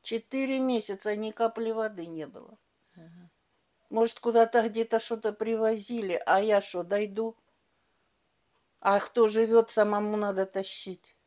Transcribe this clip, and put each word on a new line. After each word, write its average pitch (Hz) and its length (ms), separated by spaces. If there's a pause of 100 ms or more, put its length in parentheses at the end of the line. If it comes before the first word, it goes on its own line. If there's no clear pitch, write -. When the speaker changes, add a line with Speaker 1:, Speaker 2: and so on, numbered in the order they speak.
Speaker 1:
Четыре 262 560
месяца 214 560
ни 214 160
капли 226 400
воды 214 340
не 160 220
было. - 300 (380)
Speaker 2:
Мгм. 170 340 (600)
Speaker 1:
Может, 226 300
куда-то 226 500
где-то 226 300
что-то 220 340
привозили, 220 920
а 190 160
я 208 200
шо, 214 220
дойду? 208 520 (1500)
А 196 180
кто 220 280
живет, 226 440
самому 208 460
надо 196 280
тащить. - 680 (120)